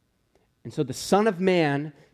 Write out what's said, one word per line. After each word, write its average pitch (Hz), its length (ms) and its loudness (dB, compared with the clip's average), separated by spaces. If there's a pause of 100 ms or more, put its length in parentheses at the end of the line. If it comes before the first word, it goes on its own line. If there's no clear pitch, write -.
(640)
And 117 80 -14
so 156 80 -2
the 127 120 -6
Son 208 340 2
of 180 120 0
Man 156 540 0 (200)